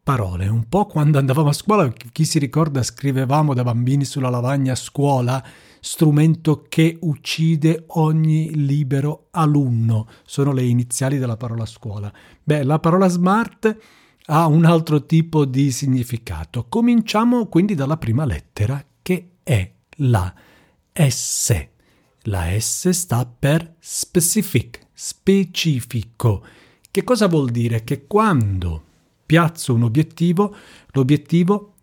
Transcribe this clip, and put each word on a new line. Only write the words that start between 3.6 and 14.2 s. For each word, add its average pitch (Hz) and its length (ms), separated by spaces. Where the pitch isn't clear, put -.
bambini 123 420
sulla 131 260
lavagna 131 420
a 127 40
scuola, 131 680
"strumento 151 880
che 165 340
uccide 160 880
ogni 156 760
libero 143 640
alunno". 123 760
Sono 139 280
le 127 100
iniziali 123 560
della 120 180
parola 117 300
scuola. 101 440
Beh, 151 200
la 151 160
parola 185 280
smart 185 680